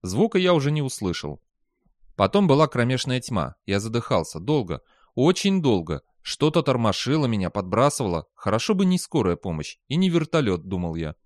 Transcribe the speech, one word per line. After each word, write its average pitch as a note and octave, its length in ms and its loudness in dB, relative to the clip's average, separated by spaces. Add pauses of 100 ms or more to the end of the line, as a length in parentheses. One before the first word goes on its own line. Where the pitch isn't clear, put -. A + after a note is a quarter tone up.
Звука D3+ 360 0
я F3+ 160 4
уже D3 160 2
не D3+ 120 -2
услышал. F2+ 580 -6 (760)
Потом G3 300 2
была D3 220 6
кромешная B2+ 520 0
тьма. F2 360 -4 (100)
Я G2 140 0
задыхался. A2 580 -2
Долго. F#2+ 440 -2 (320)
Очень F#3 480 2
долго. E2+ 400 0 (200)
Что-то D#3 400 0
тормошило B2 640 0
меня, G2+ 240 0
подбрасывало. G2 840 0
Хорошо A2+ 400 -2
бы F#3+ 100 2
не F#3 140 2
скорая F#2+ 380 0
помощь D#2+ 420 -8 (100)
и C#3 80 -2
не F#3 140 2
вертолет, C#3+ 560 0
думал F2 280 -4
я. D#2 320 -6